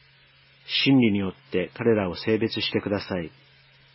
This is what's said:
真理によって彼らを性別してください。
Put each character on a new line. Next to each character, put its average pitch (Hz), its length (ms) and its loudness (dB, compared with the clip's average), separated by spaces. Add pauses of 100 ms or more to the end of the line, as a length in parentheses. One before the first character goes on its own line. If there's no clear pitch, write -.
(840)
真 139 160 6
理 113 100 6
に 101 100 0
よ 95 100 -2
っ - 220 -14
て 90 200 -2
彼 117 220 2
ら 98 160 0
を 82 60 -8
性 110 200 0
別 107 240 -4
し - 100 -4
て 107 120 -2
く 98 80 -6
だ 101 100 -2
さ 92 180 -6
い。 80 120 -8 (640)